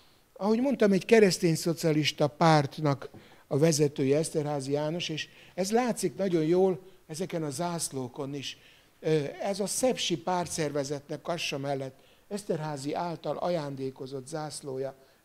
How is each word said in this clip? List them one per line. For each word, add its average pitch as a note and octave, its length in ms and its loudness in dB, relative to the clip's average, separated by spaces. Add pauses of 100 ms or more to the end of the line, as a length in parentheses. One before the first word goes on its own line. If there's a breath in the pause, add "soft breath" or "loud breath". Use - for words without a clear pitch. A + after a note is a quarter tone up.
(320 soft breath)
Ahogy A3 280 0
mondtam, A#3 320 4
egy F#3 120 2
keresztény F#3+ 500 6
szocialista D3+ 720 0
pártnak D3+ 840 2 (360 loud breath)
a C#3 120 0
vezetője D3 600 4
Eszterházy D3 540 -4
János, D3+ 360 -2
és D3+ 200 -6 (260 loud breath)
ez G3 180 -2
látszik A3+ 440 0
nagyon F3 280 2
jól F3+ 360 4 (260 loud breath)
ezeken E3 360 -6
a D3+ 80 -4
zászlókon C#3 840 -6
is. C3+ 240 -10 (420 soft breath)
Ö, D#3 180 2 (240)
ez G3 180 -2
a G3 60 -2
szepsi F#3 520 0
pártszervezetnek D3 1040 -4
kassa D#3+ 360 -4
mellett C3+ 440 -6 (260 soft breath)
Eszterházy D#3 640 -6
által D#3+ 420 -4
ajándékozott C3+ 880 -6
zászlója. C#3 680 -8 (300 soft breath)